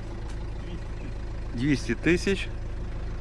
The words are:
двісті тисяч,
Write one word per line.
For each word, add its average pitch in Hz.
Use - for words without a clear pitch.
двісті 120
тисяч, 180